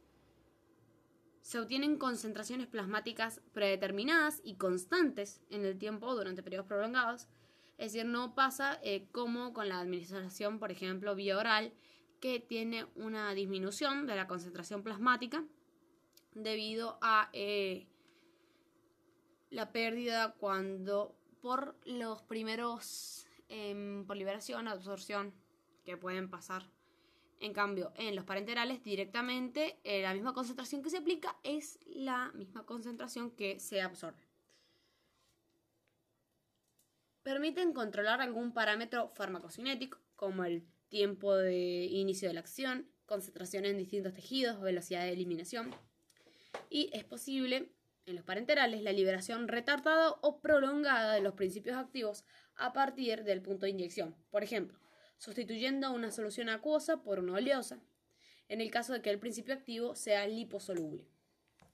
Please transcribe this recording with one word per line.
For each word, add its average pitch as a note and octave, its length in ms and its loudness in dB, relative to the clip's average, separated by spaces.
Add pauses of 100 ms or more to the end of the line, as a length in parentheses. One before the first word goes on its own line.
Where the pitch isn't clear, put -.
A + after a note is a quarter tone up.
(1400)
Se - 180 -8
obtienen C4+ 400 2
concentraciones A#3+ 680 -2
plasmáticas A3 720 -2 (120)
predeterminadas G3+ 920 2
y G3 100 -10
constantes G3+ 880 2 (100)
en G3+ 140 -2
el F#3+ 120 0
tiempo G#3+ 380 -4
durante F#3 300 -4
periodos F#3+ 240 -6
prolongados. A#3 580 2 (520)
Es A3 160 -4
decir, A3+ 120 0
no A#3+ 300 0
pasa, C4+ 480 2
eh, G3 260 -2
como A#3+ 420 -2
con A3 160 -2
la F#3 120 -2
administración, F#3 800 -4
por G#3 100 -4
ejemplo, F#3+ 460 -4
vía G3 200 0
oral, A3 360 2 (480)
que B3+ 200 0
tiene A3+ 460 -4 (100)
una G#3+ 380 -4
disminución G3 720 0
de A3 100 -2
la F#3+ 100 -2
concentración F3+ 560 -6
plasmática A#3+ 640 2 (880)
debido A3 680 -2
a, A3 320 6
eh, G3+ 540 -2 (1600)
la A3 220 -4
pérdida A3+ 680 2
cuando G3 760 0 (240)
por C4 440 -2
los A3+ 380 -6
primeros, A3+ 1040 -6 (220)
em, G3+ 580 -6
por G3+ 100 -8
liberación, G#3+ 520 4
absorción G3 640 -2 (520)
que F3+ 120 -6
pueden F#3 320 -2
pasar. F#3 420 -8 (720)
En G#3+ 120 -4
cambio, G3 420 0
en G#3+ 220 -2
los F#3 80 -4
parenterales A#3 580 -2
directamente, B3 1000 0
eh, G3 180 0
la F#3+ 100 2
misma A3+ 220 -2
concentración B3+ 480 -4
que D#4 80 -2
se F4+ 80 -2
aplica E4 460 0
es D4 420 -4
la B3+ 480 -2
misma G#3 320 -12
concentración A#3 640 -8
que G3 300 -4
se G3 200 -2
absorbe. F3+ 460 -8 (3000)
Permiten D4+ 500 2
controlar G#3+ 480 2
algún A#3+ 320 -2
parámetro A3+ 640 0
farmacocinético, G#3 840 -6 (180)
como F#3+ 280 -2
el E3+ 220 -2 (220)
tiempo G3+ 480 4
de F3+ 480 4
inicio F#3+ 440 2
de E3+ 60 -2
la E3+ 60 -4
acción, B3+ 480 -4 (180)
concentración F#3+ 580 -4
en G3+ 140 2
distintos F#3+ 360 -2
tejidos, A#3+ 460 0
velocidad F3+ 420 0
de F3+ 100 0
eliminación. F3 640 -2 (960)
Y D4 220 2
es G#3+ 120 -6
posible, C4 640 -2 (360)
en F3+ 100 -6
los E3+ 80 -10
parenterales, A#3 580 4
la G#3 100 2
liberación F#3+ 560 2
retardada D4 640 6 (120)
o D4 180 4
prolongada C#4 720 6
de G#3 60 6
los F#3+ 140 2
principios G3+ 420 -2
activos B3 480 -4 (320)
a B3 160 0
partir B3+ 520 2
del F#3+ 180 2
punto F#3+ 240 -2
de G3 40 4
inyección. F3 460 -4 (140)
Por G#3 120 2
ejemplo, G3+ 360 -2 (400)
sustituyendo B3 720 -2
una A#3 180 -2
solución G#3+ 380 -4
acuosa D4+ 540 2
por G3 160 0
una F3+ 160 0
oleosa, B3+ 460 2 (680)
en G#3+ 120 -4
el A3 100 -2
caso A#3 240 0
de A3 80 -2
que G#3 80 2
el G3+ 80 4
principio A#3 360 -4
activo A#3+ 400 -4
sea G3+ 320 4
liposoluble. G3 800 -4 (680)